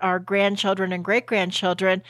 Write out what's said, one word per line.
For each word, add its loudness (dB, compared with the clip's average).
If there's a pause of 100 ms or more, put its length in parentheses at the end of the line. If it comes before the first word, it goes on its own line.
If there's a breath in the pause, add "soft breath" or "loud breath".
our 0
grandchildren 0
and -6
great-grandchildren 0